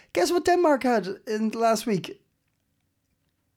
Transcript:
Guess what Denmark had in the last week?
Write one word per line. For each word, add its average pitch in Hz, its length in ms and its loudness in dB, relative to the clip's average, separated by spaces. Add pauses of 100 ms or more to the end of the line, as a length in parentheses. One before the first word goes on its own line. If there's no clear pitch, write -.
(140)
Guess 330 180 2
what 349 120 0
Denmark 349 380 2
had 233 240 0 (200)
in 220 240 -2
the 226 80 -8
last 226 280 0
week? 202 340 -4 (1400)